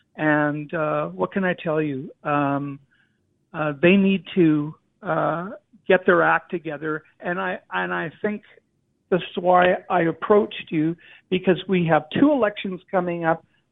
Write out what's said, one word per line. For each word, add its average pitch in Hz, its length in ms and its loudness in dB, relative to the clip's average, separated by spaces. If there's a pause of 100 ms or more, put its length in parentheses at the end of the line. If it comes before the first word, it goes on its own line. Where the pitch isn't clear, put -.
(160)
And, 151 580 -2
uh, 151 340 -2
what 185 240 -6
can 196 120 -2
I 180 100 0
tell 160 260 -4
you? 147 320 -6 (120)
Um, 143 560 -2 (720)
uh, 151 260 -4
they 175 160 6
need 190 280 2 (100)
to, 156 400 2 (280)
uh, 160 480 -4 (360)
get 185 180 2
their 175 180 4
act 160 280 0
together. 156 540 -8 (160)
And 180 200 -6
I, 190 200 -8 (120)
and 180 220 -6
I 170 160 -6 (100)
think 208 220 -6 (680)
this 175 120 0
is - 180 -12
why 180 380 4 (120)
I 180 140 0
approached 208 680 0
you, 165 260 0 (340)
because 185 380 2
we 180 180 2
have 151 240 2
two 285 220 4
elections 208 480 -2 (100)
coming 175 340 -2
up. 165 220 -2 (260)